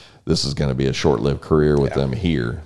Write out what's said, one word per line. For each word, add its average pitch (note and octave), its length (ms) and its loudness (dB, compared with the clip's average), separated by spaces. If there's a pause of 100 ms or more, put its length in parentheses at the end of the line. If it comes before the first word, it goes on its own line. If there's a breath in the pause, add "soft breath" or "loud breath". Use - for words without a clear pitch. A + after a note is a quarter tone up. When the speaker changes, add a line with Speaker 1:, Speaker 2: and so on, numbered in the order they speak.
(260 loud breath)
Speaker 1:
"This - 180 0
is C#2 100 -4
gonna C#2 200 -2
be C2+ 140 0
a C2 60 -2
short-lived C#2 480 0
career D2+ 360 2
with C#2 140 0
Speaker 2:
Yeah. D2 80 -2
Speaker 1:
them C2+ 140 -2
here." D2 520 -2